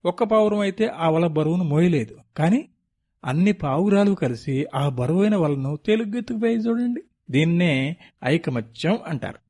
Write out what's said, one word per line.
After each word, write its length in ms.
ఒక్క 180
పావురం 360
అయితే 280
ఆ 220
వల 180
బరువును 360
మోయలేదు, 520
కానీ 320
అన్ని 260
పావురాలు 600
కలిసి 540
ఆ 140
బరువైన 460
వలను 500
తేలిగ్గా 320
ఎత్తుకుపోయాయి 400
చూడండి. 440
దీన్నే 680
ఐకమత్యం 800
అంటారు. 320